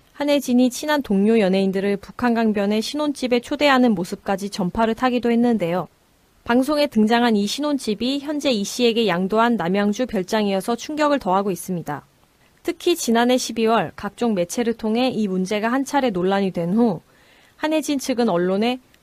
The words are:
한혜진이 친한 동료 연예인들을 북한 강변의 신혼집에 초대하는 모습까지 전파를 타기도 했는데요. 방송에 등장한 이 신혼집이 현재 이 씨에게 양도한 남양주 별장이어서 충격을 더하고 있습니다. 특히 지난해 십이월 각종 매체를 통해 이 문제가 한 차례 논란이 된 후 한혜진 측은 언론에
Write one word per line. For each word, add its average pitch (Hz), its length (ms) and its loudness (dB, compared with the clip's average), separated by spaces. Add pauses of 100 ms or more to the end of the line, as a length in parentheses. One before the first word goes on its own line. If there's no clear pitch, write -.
(120)
한혜진이 262 580 2
친한 302 320 -2
동료 214 380 4
연예인들을 196 560 2
북한 240 380 -2
강변의 214 460 0
신혼집에 269 600 -2
초대하는 269 560 2
모습까지 196 540 -6
전파를 220 440 -2
타기도 247 380 0
했는데요. 196 560 0 (560)
방송에 285 440 2
등장한 233 480 2
이 202 100 0
신혼집이 269 720 -2
현재 285 320 -2
이 202 140 0
씨에게 233 420 0
양도한 202 480 2
남양주 202 520 0
별장이어서 202 680 -2
충격을 294 460 -2
더하고 196 320 0
있습니다. 160 520 -8 (600)
특히 349 320 0
지난해 240 400 2
십이월 226 580 0
각종 220 400 -4
매체를 226 400 -2
통해 226 340 -2
이 214 200 -2
문제가 196 420 -2
한 269 140 0
차례 269 260 0
논란이 190 400 0
된 175 240 -2
후 220 260 2 (560)
한혜진 311 440 -2
측은 233 280 0
언론에 196 520 0 (220)